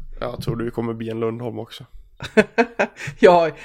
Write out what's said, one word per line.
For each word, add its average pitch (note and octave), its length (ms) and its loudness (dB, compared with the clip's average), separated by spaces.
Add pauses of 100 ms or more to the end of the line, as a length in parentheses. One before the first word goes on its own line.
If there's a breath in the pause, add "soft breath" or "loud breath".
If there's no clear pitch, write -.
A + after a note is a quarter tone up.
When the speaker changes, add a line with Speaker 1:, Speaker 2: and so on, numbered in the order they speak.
(200)
Speaker 1:
Jag B2 220 -8
tror A2+ 140 -4
du A#2 140 -4
kommer A#2 240 -4
bli A2+ 160 -8
en A2+ 100 -6
Lundholm A2+ 380 -6
också. - 320 -14
Speaker 2:
<laughs> - 1300 -2
Ja, F3 320 8 (140 loud breath)